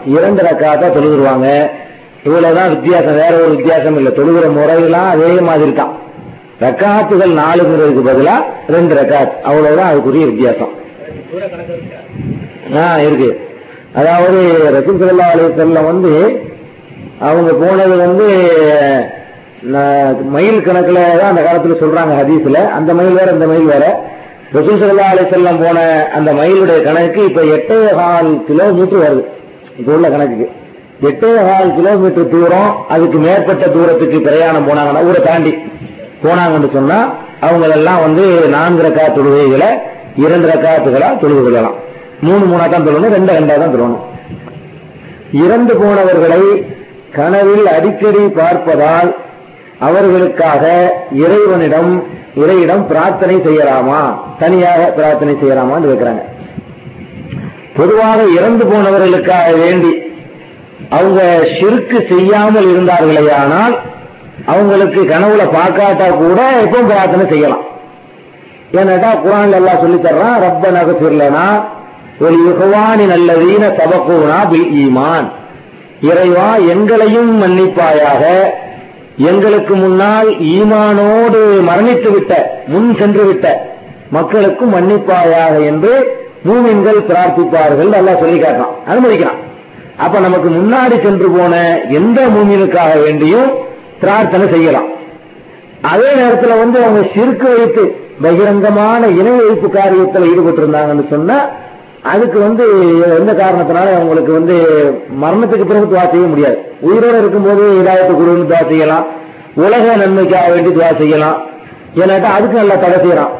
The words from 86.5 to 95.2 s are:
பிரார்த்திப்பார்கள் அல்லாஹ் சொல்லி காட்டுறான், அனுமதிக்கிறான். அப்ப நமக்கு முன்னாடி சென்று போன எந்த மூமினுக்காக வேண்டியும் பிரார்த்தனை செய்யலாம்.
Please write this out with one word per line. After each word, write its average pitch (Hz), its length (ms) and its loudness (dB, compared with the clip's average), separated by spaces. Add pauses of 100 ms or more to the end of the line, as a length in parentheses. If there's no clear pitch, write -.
பிரார்த்திப்பார்கள் 170 840 0
அல்லாஹ் 185 280 2
சொல்லி 165 180 0
காட்டுறான், 143 380 -2 (120)
அனுமதிக்கிறான். 220 520 0 (580)
அப்ப 175 200 -2
நமக்கு 180 300 0
முன்னாடி 226 500 0
சென்று 196 320 0
போன 175 240 2 (340)
எந்த 208 400 0
மூமினுக்காக 196 680 2
வேண்டியும் 156 540 2 (480)
பிரார்த்தனை 190 500 0
செய்யலாம். 160 380 0 (960)